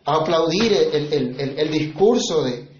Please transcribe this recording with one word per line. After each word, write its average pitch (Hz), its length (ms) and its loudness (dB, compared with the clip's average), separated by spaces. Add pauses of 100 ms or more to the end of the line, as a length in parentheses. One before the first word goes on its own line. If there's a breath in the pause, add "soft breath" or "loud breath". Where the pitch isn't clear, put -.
aplaudir 165 680 2
el, 151 400 0
el, 127 260 -2
el, 139 200 -6
el 151 120 0
discurso 165 720 0
de, - 260 -6 (100)